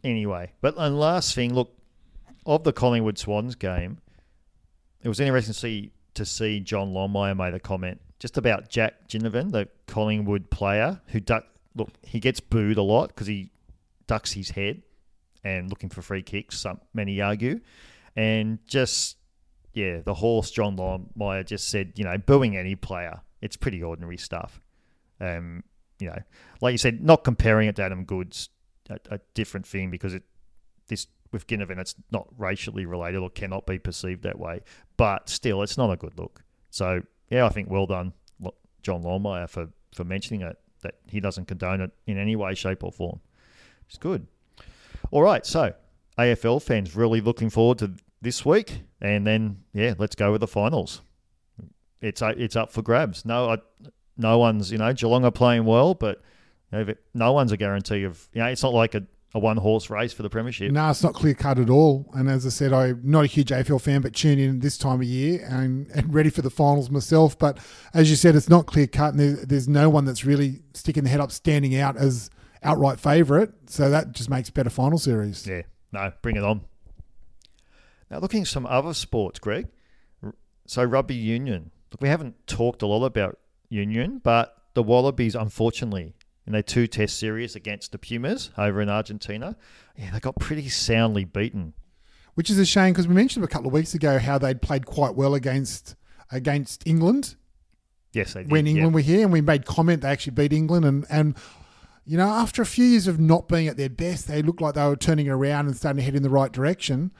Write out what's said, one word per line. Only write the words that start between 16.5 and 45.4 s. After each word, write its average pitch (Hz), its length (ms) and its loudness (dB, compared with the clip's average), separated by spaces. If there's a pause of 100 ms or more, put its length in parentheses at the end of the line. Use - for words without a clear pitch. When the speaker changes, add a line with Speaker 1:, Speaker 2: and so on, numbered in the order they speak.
Speaker 1:
some, - 240 -10 (100)
many 101 300 -4
argue. 110 380 -2 (560)
And 110 500 0
just, - 500 -2 (560)
yeah, 92 280 -6
the 101 120 -6
horse, 110 380 -2
John 104 260 -4
Longmire, 95 720 -6
just - 220 -8
said, 98 280 -6
you 104 80 -6
know, 90 140 -4
"Booing 127 360 4
any 95 200 -6
player, 87 480 -12 (180)
it's - 160 -12
pretty 95 260 -8
ordinary 85 360 -10
stuff." - 420 -12 (580)
Um, 87 460 -10 (340)
you 92 100 -8
know, 80 100 -12 (420)
like 127 120 0
you 120 60 -4
said, 117 240 -2
not 156 220 8
comparing 110 440 4
it 101 80 -4
to 101 60 -4
Adam 92 220 -6
Goodes, 92 460 -10 (400)
a, 95 80 -14 (120)
a 101 100 -10 (120)
different 101 340 -8
thing 95 240 -8
because 90 220 -8
it, 92 120 -12 (640)
this, - 180 -8 (260)
with 107 140 -8
Ginnivan, 95 320 -6
it's 92 160 -12 (160)
not - 260 -6
racially 101 480 -8
related 87 340 -8
or 90 120 -8
cannot 98 340 -10
be 95 140 -6
perceived 92 460 -10
that 92 140 -8
way. 85 220 -12 (380)
But 101 320 0
still, 101 320 -2
it's - 160 -6
not 117 120 0
a 90 60 -2
good 80 220 -14
look. - 240 -16 (260)
So, 92 320 -4 (300)
yeah, 123 160 2
I - 20 4
think 101 220 -6
well 98 160 0
done, 90 260 -6 (280)
Lo-, - 160 -12 (260)
John 87 200 -6
Longmire, 90 460 -6
for, 82 220 -12 (240)
for 90 100 -10
mentioning 95 380 -8
it, 85 160 -12 (240)
that - 140 -14 (100)
he 104 140 -8
doesn't 95 260 -6
condone 95 340 -4
it 92 120 -8 (140)
in 98 120 -4
any 107 180 -2
way, 95 180 -4
shape 95 300 -6
or 92 80 -10
form. - 280 -8 (680)
It's - 80 -20
good. - 300 -6 (840)
All 147 100 6
right, 185 240 4